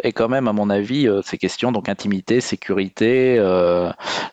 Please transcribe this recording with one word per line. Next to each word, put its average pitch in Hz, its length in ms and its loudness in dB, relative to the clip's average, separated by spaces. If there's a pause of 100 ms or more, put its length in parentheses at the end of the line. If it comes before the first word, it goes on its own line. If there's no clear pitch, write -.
et 113 100 -2
quand 113 160 0
même, 127 200 0
à 107 40 0
mon 104 180 0
avis, 117 360 0
euh, 98 160 2
ces - 140 -8
questions, 120 340 -2
donc 107 180 -4
intimité, 101 520 -2
sécurité, 113 1000 0
euh, 87 520 2 (420)